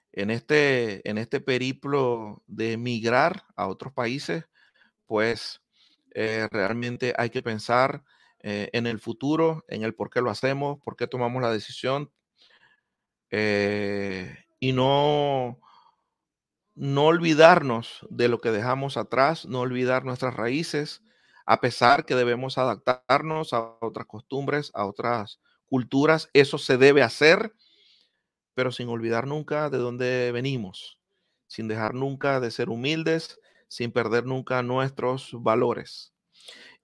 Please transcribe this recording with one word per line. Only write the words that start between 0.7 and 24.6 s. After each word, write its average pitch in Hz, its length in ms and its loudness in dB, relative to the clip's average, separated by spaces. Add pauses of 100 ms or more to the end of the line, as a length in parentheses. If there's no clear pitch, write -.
en 107 80 -4
este 117 240 -4
periplo 127 1080 -2
de 113 300 -4
migrar 120 680 0 (100)
a 95 140 -4
otros 95 260 -12
países, 139 500 -6 (600)
pues, 110 560 -2 (520)
eh, 110 360 -2
realmente 120 680 -4
hay 120 140 -2
que 127 120 -6
pensar, 120 600 0 (360)
eh, 104 320 -8
en 117 140 -2
el 117 120 -4
futuro, 156 720 -2
en 110 160 -8
el 110 100 -4
por 104 160 -8
qué 123 100 -2
lo 120 100 0
hacemos, 139 500 -2
por - 160 -10
qué 123 100 -4
tomamos 123 340 -4
la 120 100 0
decisión, 127 600 -4 (1160)
eh, 101 1080 -2 (220)
y 131 120 0
no, 139 840 0 (1160)
no 139 320 2
olvidarnos 160 1040 6
de 120 200 2
lo 117 120 0
que 117 100 0
dejamos 127 460 -2
atrás, 131 500 2
no 127 140 -6
olvidar 127 440 0
nuestras 127 300 -4
raíces, 147 680 -4 (420)
a - 160 2
pesar 120 460 4
que 135 80 -2
debemos 123 420 0
adaptarnos 135 960 0
a 113 280 -4
otras 110 260 -8
costumbres, 139 680 -6